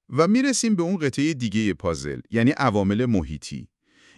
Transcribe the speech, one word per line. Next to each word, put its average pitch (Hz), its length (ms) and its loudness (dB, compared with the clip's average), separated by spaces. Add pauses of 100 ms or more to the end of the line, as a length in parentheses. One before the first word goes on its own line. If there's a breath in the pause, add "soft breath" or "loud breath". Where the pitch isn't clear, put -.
و 151 180 2
می‌رسیم 233 480 2
به 170 80 0
اون 185 140 -2
قطعه 147 360 -2
دیگه 110 400 -2
پازل، 73 460 -6 (120)
یعنی 117 200 4
عوامل 107 540 2
محیطی. 76 600 -4 (500 soft breath)